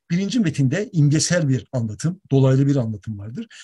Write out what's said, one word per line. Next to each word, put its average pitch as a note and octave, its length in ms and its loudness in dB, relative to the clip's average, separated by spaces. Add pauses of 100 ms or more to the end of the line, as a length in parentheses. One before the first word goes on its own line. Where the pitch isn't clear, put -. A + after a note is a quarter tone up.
(120)
Birinci G3 280 0
metinde D3+ 520 0
imgesel D3+ 580 2
bir B2+ 220 -2
anlatım, A#2+ 500 -6 (100)
dolaylı C3+ 360 4
bir C#3 80 2
anlatım A2 440 -6
vardır. B2 280 -12 (160)